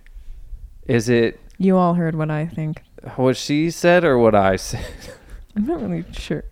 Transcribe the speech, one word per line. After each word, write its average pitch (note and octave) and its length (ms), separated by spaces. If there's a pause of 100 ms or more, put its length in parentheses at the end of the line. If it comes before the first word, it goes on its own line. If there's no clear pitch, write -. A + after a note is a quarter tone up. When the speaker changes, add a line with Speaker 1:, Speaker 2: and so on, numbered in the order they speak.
(880)
Speaker 1:
Is A#2 220
it A#2 320 (180)
Speaker 2:
You F#3 200
all F3 160
heard E3 220
what D#3 140
I D3+ 160
think. D#3 360 (340)
Speaker 1:
what B2+ 200
she D#3 340
said F3 340
or C3+ 140
what A2 160
I F#2+ 220
said? - 280 (360)
<laughs> - 360
Speaker 2:
I'm G#3 100
not D#4+ 140
really F3+ 320
sure. - 400